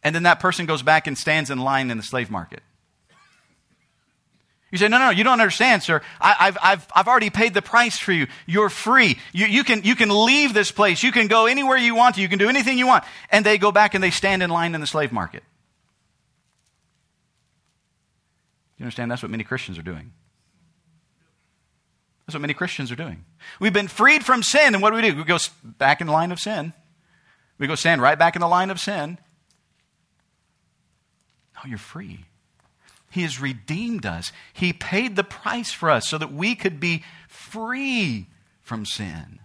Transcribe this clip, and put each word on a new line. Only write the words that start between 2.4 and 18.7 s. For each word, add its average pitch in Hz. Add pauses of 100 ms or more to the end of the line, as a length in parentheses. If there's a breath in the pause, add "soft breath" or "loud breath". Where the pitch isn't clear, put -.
You 180
say, 208
"No, 233
no, 254
you 185
don't 240
understand, 220
sir. 160 (180 loud breath)
I, 202
I've, 190
I've, 185
I've 185
already 233
paid 220
the 196
price 233
for -
you. 156 (200 loud breath)
You're 202
free. 220 (160 loud breath)
You, 196
you 220
can, 220
you 190
can 214
leave 240
this 202
place. 202
You 254
can 226
go 226
anywhere 262
you 240
want 240
to. 190
You 190
can 196
do 208
anything 254
you 254
want." 233 (260 loud breath)
And 208
they 214
go 202
back 202
and 190
they 185
stand 190
in 175
line 170
in 160
the 147
slave 147
market. 95 (3250)